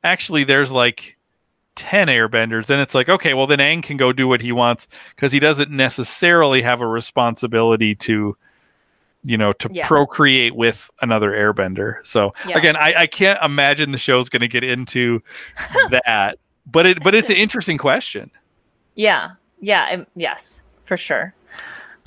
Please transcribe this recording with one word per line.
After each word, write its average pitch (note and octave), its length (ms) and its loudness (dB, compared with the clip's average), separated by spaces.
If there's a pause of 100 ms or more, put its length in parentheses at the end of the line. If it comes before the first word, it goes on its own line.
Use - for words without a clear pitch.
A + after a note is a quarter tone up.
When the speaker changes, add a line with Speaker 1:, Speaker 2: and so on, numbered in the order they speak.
Speaker 1:
actually, E3+ 400 -2
there's, C3+ 280 2
like, A#2+ 460 -2 (580)
ten F#3+ 320 0
airbenders, A2+ 600 0
then C#3 120 2
it's C#3 160 -4
like, C3 140 2
okay, E3+ 240 0
well, C3+ 140 0
then C#3+ 120 2
Aang D3+ 240 0
can D3 140 -10
go C3 160 2
do C3 140 0
what B2 140 0
he A#2+ 100 -6
wants A#2+ 360 0 (300)
'cause C#3 140 -2
he C#3 80 0
doesn't D3 320 2
necessarily C3+ 920 2
have A#2+ 200 0
a A#2+ 60 -2
responsibility A2+ 1080 0
to, G#2+ 400 -4 (880)
you A#2+ 140 0
know, G#2 160 4
to - 180 -8
Speaker 2:
Yeah. C#3+ 160 -6
Speaker 1:
procreate C3+ 680 2
with A#2 360 -2 (100)
another A2 300 0
airbender. G2+ 640 -2 (100)
So, G2+ 280 0 (140)
Speaker 2:
Yeah. F3+ 100 -2
Speaker 1:
again, D#3 180 4
I, D#3 240 2
I E3+ 80 4
can't G3 340 0
imagine C#3+ 520 0
the B2 40 -6
show's B2+ 320 2
gonna A#2+ 200 -2
get A#2+ 160 -2
into B2 580 -2 (320)
Speaker 2:
<laughs> - 360 -2
Speaker 1:
that, A2+ 460 2 (300)
but D#3+ 180 4
it, F3+ 180 2
but F#3+ 120 4
it's A3+ 140 2
an F#3+ 80 2
interesting G3 400 -2
question. C#3+ 520 -4 (680)
Speaker 2:
Yeah. G3 360 -2 (300)
Yeah. G3 300 -2
Um, F3+ 240 -8
yes, - 480 -8 (200)
for F3+ 140 -6
sure. D#3+ 360 -6 (720)